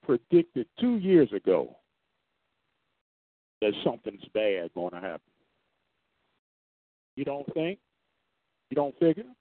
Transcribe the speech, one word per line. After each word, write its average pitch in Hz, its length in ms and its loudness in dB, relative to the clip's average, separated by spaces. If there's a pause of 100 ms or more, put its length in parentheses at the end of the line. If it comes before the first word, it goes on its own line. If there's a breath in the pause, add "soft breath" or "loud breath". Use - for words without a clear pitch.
Predicted 147 640 2 (120)
two 240 160 0
years 180 360 4
ago 85 460 0 (1800)
that 107 100 2 (120)
something's - 500 -6
bad 98 400 -2
gonna 87 260 -8
happen. 90 320 -12 (1800)
You 139 80 -8
don't 143 300 -8
think? 165 260 -4 (920)
You 131 40 -4
don't 143 220 -2
figure? 180 440 0